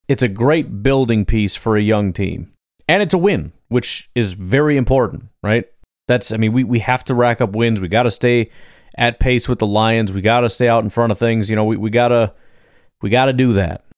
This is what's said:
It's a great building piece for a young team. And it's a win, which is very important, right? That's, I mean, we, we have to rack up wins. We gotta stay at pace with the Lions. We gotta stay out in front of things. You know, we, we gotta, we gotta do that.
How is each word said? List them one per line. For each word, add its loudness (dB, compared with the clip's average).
It's 0
a 2
great -2
building 2
piece 0
for 0
a 2
young 0
team. -6
And 2
it's 0
a 2
win, -2
which -4
is -2
very 0
important, -2
right? 0
That's, 0
I -2
mean, 0
we, 2
we 0
have -2
to -2
rack 2
up -2
wins. 0
We -4
gotta 0
stay 0
at -2
pace 2
with -2
the -2
Lions. 0
We -6
gotta 2
stay 0
out 2
in -6
front 0
of -6
things. 0
You -2
know, 0
we, 0
we -6
gotta, 2
we -4
gotta 2
do 2
that. -2